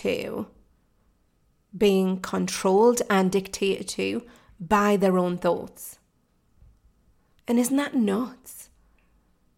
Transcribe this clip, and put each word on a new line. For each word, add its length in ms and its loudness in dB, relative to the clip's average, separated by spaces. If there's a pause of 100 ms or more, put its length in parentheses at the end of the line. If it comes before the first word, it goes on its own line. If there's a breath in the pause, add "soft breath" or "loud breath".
to 460 -6 (1300)
being 440 2
controlled 880 2
and 240 2
dictated 560 -4
to 340 -6 (380 soft breath)
by 360 2
their 220 2
own 200 -2
thoughts. 600 -6 (1500)
And 100 2
isn't 180 0
that 180 -2
nuts? 720 -4 (880)